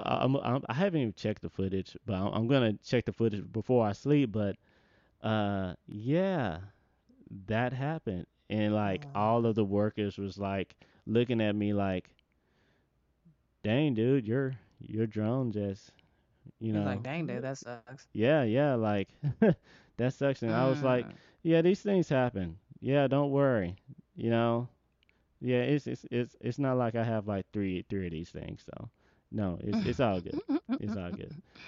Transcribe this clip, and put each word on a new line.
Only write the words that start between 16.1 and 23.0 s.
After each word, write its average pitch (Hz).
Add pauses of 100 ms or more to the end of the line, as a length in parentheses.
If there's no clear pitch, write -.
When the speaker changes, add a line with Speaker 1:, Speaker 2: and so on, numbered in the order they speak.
Speaker 1:
you 113
Speaker 2:
He's -
Speaker 1:
know." 104
Speaker 2:
like, -
"Dang, 147
dude, 123
that 135
sucks." 120
Speaker 1:
Yeah, 135
yeah, 131
like, 104 (320)
<laughs> -
that 123
sucks. 139
And 113
I 123
was 135
like, 123
Speaker 2:
Mm. - (240)
Speaker 1:
"Yeah, 165
these 180
things 196
happen. 101 (220)
Yeah, 139